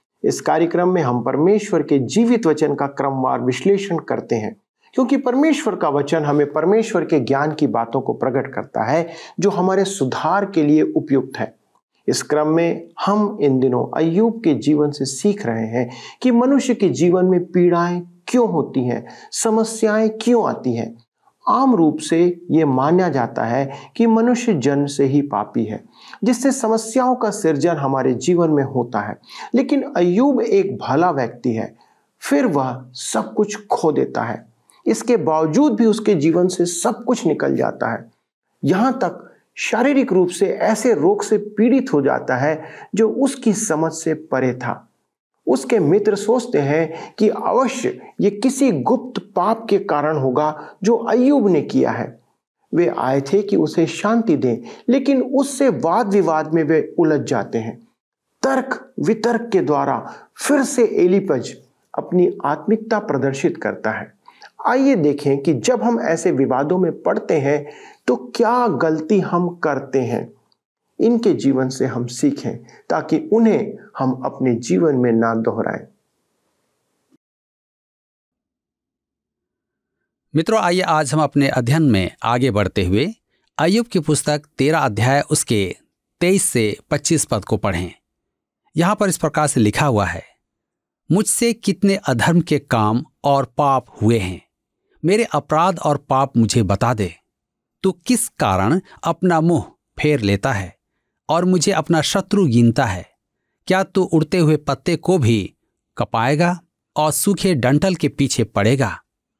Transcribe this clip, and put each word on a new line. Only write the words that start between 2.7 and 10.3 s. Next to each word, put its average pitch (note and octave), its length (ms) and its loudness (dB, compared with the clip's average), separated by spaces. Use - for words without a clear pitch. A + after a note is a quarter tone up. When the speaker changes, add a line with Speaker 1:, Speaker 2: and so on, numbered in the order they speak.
Speaker 1:
का C#3+ 120 -2
क्रमवार C3 540 -2
विश्लेषण F3+ 560 0
करते A#2 380 -4
हैं, G#2+ 200 -4
क्योंकि C4+ 240 0
परमेश्वर C4+ 580 0
का D#3+ 140 -2
वचन C#3+ 340 0
हमें D3 300 0
परमेश्वर F3+ 520 0
के D#3 140 2
ज्ञान C#3 340 0
की D3+ 140 0
बातों A#2 340 -2
को - 120 -4
प्रकट C3 420 -4
करता A2 360 -4
है, E3 220 -2
जो F#3+ 100 0
हमारे F#3+ 360 0
सुधार F3+ 600 -2